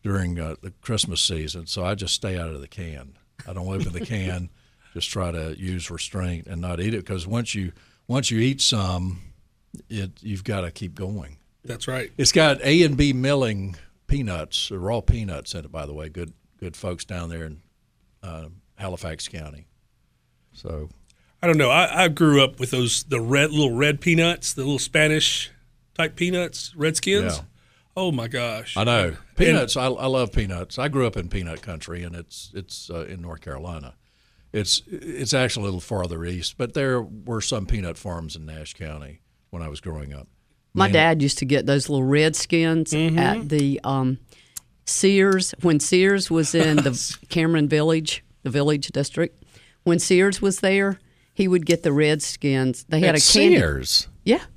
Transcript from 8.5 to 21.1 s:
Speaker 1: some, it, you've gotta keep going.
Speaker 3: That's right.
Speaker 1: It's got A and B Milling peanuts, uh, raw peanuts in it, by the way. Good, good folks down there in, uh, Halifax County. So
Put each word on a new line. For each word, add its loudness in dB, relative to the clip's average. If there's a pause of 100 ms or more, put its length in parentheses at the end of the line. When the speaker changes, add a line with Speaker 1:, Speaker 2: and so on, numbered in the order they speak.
Speaker 1:
some, 0 (680)
it, -8 (100)
you've -8
gotta -4
keep -10
going. -8 (260)
Speaker 3:
That's -10
right. -6
Speaker 1:
It's 4
got 6
A 6
and 2
B 4
Milling 0 (320)
peanuts, -2
uh, -8
raw -2
peanuts -2
in -10
it, -18
by -8
the -12
way. -10
Good, -10 (280)
good -12
folks -8
down -8
there -8
in, -14 (640)
uh, -12 (300)
Halifax -8
County. -14 (840)
So -10 (540)